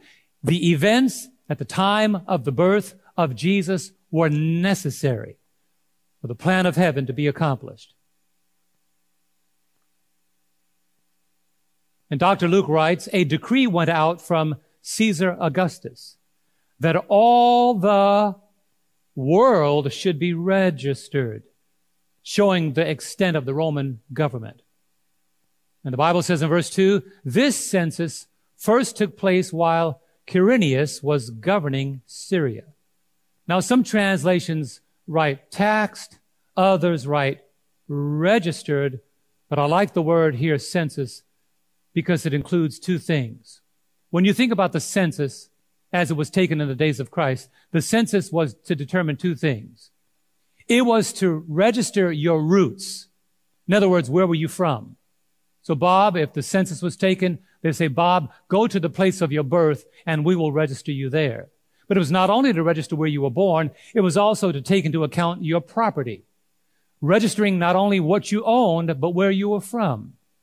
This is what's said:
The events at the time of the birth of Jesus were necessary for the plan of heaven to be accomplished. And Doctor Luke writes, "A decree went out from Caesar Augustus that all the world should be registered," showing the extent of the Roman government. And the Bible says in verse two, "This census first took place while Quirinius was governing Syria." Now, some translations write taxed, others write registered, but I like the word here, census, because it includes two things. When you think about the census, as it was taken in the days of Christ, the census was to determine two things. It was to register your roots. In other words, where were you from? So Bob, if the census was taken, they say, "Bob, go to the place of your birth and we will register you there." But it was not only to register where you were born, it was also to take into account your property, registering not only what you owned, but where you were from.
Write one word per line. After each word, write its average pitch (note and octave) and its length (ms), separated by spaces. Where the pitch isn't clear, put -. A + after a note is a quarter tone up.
The E3+ 300
events A3 560
at D3+ 100
the C#3 60
time G3+ 600
of D#3+ 180
the C#3 80
birth F#3+ 420
of D3 200
Jesus F3+ 560
were D#3+ 200
necessary D#3 1080
for - 60
the A#2 80
plan F#3 320
of D#3+ 100
heaven D3 300
to C3 60
be D3 160
accomplished. - 640
And D3 80
Doctor F#3 300
Luke F#3 200
writes, D#3+ 440
"A F#3 120
decree A#3 420
went E3+ 240
out E3 300
from D#3 360
Caesar F#3 560
Augustus E3 800
that E3 160
all A#3+ 640
the G3+ 600
world D3 800
should F3 260
be F3 160
registered," C#3+ 1080
showing F3+ 500
the D#3 160
extent E3 480
of C#3 80
the C3+ 100
Roman C#3+ 460
government. B2 500
And C3+ 80
the B2 60
Bible E3+ 240
says E3 200
in D#3+ 60
verse E3 220
two, F#3+ 320
"This G#3+ 320
census E3+ 720
first A#3 400
took G3+ 200
place F#3 360
while E3 500
Quirinius F3+ 760
was C#3 280
governing C3+ 760
Syria." C3+ 580
Now, F3+ 120
some B3 220
translations F3 1000
write D3+ 440
taxed, G#3 680
others F3 500
write C#3 340
registered, D3 1120
but C#3+ 100
I C#3+ 60
like F3 280
the F3 100
word D#3+ 340
here, D3 220
census, D3 640
because E3+ 320
it D3 100
includes D#3 440
two F3+ 200
things. C3 600
When F3 140
you G3+ 80
think A#3+ 200
about F#3+ 200
the D#3 80
census, D#3 680
as F3 180
it E3 60
was D3 140
taken D#3+ 300
in D3 80
the C3+ 80
days D3 240
of C3 100
Christ, C3+ 380
the E3 100
census A3 480
was D#3 240
to F3 100
determine D3 400
two F3+ 180
things. - 560
It A#3+ 140
was A3+ 320
to E3 340
register F#3+ 640
your D#3 280
roots. D#3+ 680
In F3+ 80
other G3+ 140
words, F3 200
where F3 200
were E3+ 80
you D#3 100
from? B2+ 500
So E3 120
Bob, F3+ 420
if D3+ 160
the C#3+ 120
census F3+ 360
was F3 160
taken, F#3 440
they D#3+ 100
say, E3 160
"Bob, E3+ 440
go G#3+ 220
to G3 100
the E3 100
place F#3 320
of D3 120
your D3+ 100
birth D3+ 420
and D#3 180
we F3+ 120
will D#3 160
register D3 400
you C3+ 180
there." C3 400
But G3 80
it F#3+ 40
was C#3+ 120
not F#3 180
only B3+ 220
to E3 100
register D#3+ 320
where D#3 140
you D3 120
were C#3 100
born, D#3+ 420
it A3+ 60
was F3+ 160
also G3+ 360
to C#3 100
take F#3+ 220
into D#3+ 200
account E3+ 400
your E3 160
property, D#3 640
registering G3 580
not F3 160
only G3 240
what F3+ 320
you G#3+ 140
owned, E3+ 560
but E3 100
where F#3 200
you G3 180
were G#3 120
from. G3 540